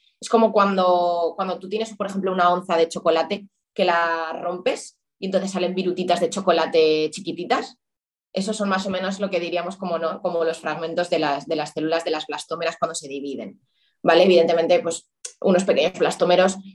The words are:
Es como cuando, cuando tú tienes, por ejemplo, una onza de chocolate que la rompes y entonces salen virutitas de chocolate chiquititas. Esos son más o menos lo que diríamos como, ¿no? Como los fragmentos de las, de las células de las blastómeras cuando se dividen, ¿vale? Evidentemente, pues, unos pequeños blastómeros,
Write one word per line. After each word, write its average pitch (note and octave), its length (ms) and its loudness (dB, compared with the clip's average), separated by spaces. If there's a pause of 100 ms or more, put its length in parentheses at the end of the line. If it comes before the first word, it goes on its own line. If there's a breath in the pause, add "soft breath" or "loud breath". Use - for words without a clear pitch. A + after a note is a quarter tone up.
(200)
Es - 80 -14
como A3 240 4
cuando, F3+ 840 2
cuando F#3+ 220 -4
tú F#3+ 100 -14
tienes, G#3+ 280 -6
por G3 100 -4
ejemplo, G3 260 -2
una F3+ 200 4
onza F3+ 240 0
de E3 120 4
chocolate E3 600 0 (260)
que F#3+ 100 0
la E3 560 0
rompes F3+ 560 -4 (220)
y - 80 -8
entonces F#3+ 240 -2
salen F#3 240 -2
virutitas F3+ 460 0
de F3 100 0
chocolate D#3+ 800 2
chiquititas. - 640 -4 (560)
Esos G3+ 240 -4
son G3+ 120 -2
más F#3+ 180 0
o G3 40 -4
menos F#3 280 -4
lo G3 100 -2
que F#3 120 -2
diríamos F3 360 -4
como, F3 220 -4
¿no? D#3+ 240 -4
Como E3+ 220 0
los D#3+ 140 -2
fragmentos E3 520 -4
de E3 80 2
las, C#3+ 280 -2
de D#3 100 -2
las D3+ 160 -6
células D#3+ 320 -2
de E3+ 60 -4
las D3+ 160 -4
blastómeras D#3+ 520 -6
cuando D#3+ 160 -4
se D3+ 140 -12
dividen, C3+ 520 -10 (420)
¿vale? E3+ 200 6
Evidentemente, E3+ 580 4
pues, E3 300 -6 (320)
unos F#3+ 220 4
pequeños F3+ 340 0
blastómeros, F3+ 600 2 (160 loud breath)